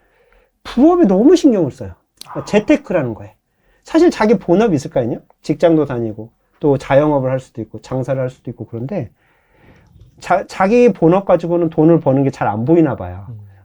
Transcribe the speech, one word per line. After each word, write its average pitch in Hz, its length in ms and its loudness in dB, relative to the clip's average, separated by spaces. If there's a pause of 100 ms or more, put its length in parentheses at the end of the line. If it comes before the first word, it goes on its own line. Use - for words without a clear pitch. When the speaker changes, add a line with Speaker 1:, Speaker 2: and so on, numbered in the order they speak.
(640)
Speaker 1:
부업에 330 440 2
너무 220 300 4
신경을 208 340 2
써요. 95 240 -14 (260)
그러니까 - 200 -14
Speaker 2:
아. - 40 -10
Speaker 1:
재테크라는 185 680 -2
거예요. 101 180 -18 (500)
사실 330 280 2
자기 214 280 0
본업이 190 380 0
있을 147 140 -6
거 139 100 -2
아니에요? 120 200 -4 (220)
직장도 156 440 0
다니고 117 440 -8 (300)
또 143 180 0
자영업을 139 520 0
할 131 100 -4
수도 - 220 -16
있고 107 180 -16
장사를 131 400 -6
할 127 100 -6
수도 - 200 -16
있고 113 160 -14
그런데 127 440 -10 (1080)
자, - 260 -2
자기 226 460 2
본업 175 320 2
가지고는 170 460 0
돈을 165 300 2
버는 139 240 0
게 135 60 -2
잘 131 180 -6
안 107 160 -4
보이나 156 300 2
봐요. 92 360 -12
Speaker 2:
음. 110 100 -18 (240)